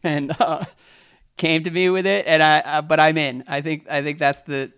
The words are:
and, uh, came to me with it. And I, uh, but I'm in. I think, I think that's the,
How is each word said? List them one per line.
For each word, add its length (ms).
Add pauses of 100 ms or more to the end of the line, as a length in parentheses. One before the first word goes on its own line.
and, 380
uh, 240 (720)
came 260
to 60
me 180
with 200
it. 200
And 140
I, 200
uh, 200
but 180
I'm 160
in. 320
I 140
think, 260
I 140
think 160
that's 240
the, 360